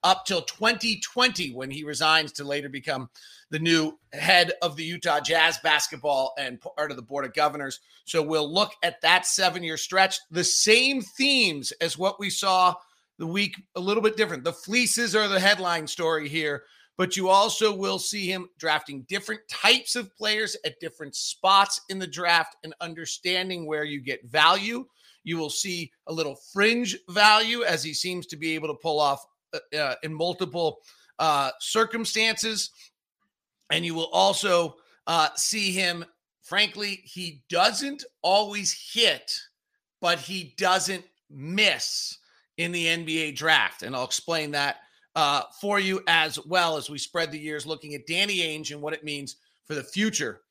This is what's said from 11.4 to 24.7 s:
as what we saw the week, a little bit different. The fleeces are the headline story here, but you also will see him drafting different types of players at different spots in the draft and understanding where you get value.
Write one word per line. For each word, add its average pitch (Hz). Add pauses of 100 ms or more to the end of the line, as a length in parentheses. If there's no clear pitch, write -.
as 160
what 196
we 208
saw 185 (420)
the 165
week, 190 (140)
a 175
little 202
bit 214
different. 160
The 165
fleeces 226
are 214
the 196
headline 185
story 160
here, 147 (340)
but 185
you 185
also 208
will 190
see 202
him 180 (100)
drafting 147
different 202
types 254
of 214
players 214
at 156
different 156
spots -
in 190
the 185
draft 165
and 160
understanding 175
where 151
you 143
get 127
value. 196 (380)